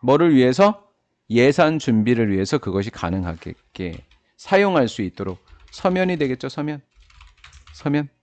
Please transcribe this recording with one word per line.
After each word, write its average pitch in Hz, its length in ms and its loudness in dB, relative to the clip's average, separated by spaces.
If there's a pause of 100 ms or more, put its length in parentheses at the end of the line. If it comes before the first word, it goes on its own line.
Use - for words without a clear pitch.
뭐를 147 360 4
위해서? 131 520 2 (420)
예산 143 500 2
준비를 113 500 0
위해서 98 280 -2
그것이 98 320 -4
가능하게 87 640 -8 (800)
사용할 190 500 2
수 110 160 -6
있도록 95 420 -8 (280)
서면이 185 440 -2
되겠죠. 135 320 -4
서면. 147 320 -8 (920)
서면. 147 360 -4 (140)